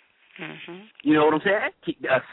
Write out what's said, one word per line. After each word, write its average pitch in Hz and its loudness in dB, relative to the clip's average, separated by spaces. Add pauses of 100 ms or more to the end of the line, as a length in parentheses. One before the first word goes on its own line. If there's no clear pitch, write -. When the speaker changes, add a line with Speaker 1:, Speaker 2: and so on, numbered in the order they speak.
(420)
Speaker 1:
Mm-hmm. 160 -16 (240)
Speaker 2:
You 151 4
know 151 4
what 156 4
I'm 156 -2
saying? 202 0 (160)
Keep, - -8
a - 2 (120)